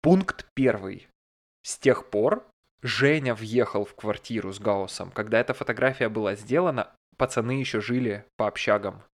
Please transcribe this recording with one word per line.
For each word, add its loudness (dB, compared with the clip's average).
Пункт 2
первый. -2
С -10
тех 2
пор 0
Женя 2
въехал 0
в -12
квартиру -6
с -12
Гауссом. -2
Когда 0
эта -2
фотография 0
была -2
сделана, 0
пацаны 0
ещё -2
жили -2
по 0
общагам. 0